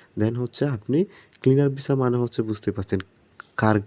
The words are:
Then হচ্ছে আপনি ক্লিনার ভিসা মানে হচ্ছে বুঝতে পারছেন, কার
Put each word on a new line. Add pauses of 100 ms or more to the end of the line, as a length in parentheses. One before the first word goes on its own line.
(200)
Then
হচ্ছে
আপনি (420)
ক্লিনার
ভিসা
মানে
হচ্ছে
বুঝতে
পারছেন, (560)
কার (100)